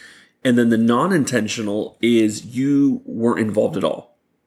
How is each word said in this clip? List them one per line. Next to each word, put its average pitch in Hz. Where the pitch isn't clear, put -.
And 123
then 120
the 113
non-intentional 117
is 110
you 135
weren't 113
involved 107
at 92
all. -